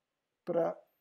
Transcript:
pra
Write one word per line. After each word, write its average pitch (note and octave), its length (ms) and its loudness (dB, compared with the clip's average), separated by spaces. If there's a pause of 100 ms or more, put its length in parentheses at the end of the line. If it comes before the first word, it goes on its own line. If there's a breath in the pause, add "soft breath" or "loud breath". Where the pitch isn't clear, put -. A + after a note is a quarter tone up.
(440)
pra E3+ 340 0 (220)